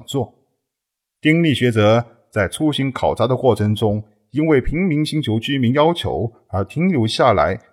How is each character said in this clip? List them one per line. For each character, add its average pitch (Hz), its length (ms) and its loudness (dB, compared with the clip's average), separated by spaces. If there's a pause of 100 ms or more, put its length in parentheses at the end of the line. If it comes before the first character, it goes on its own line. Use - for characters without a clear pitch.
座。 - 260 -6 (880)
丁 160 240 2
力 151 120 2
学 123 160 2
者 113 340 4 (240)
在 98 180 -2
出 151 240 -2
行 139 200 -2
考 - 240 -2
察 113 100 0
的 127 100 0
过 127 200 2
程 104 180 0
中， 107 300 -2 (280)
因 147 160 -2
为 151 120 4
平 156 260 -2
民 151 200 0
星 151 160 -4
球 113 180 -2
居 143 180 -4
民 123 140 2
要 147 220 2
求 95 360 -6 (200)
而 123 160 -4
停 175 240 -2
留 127 180 0
下 131 240 2
来 90 260 0 (160)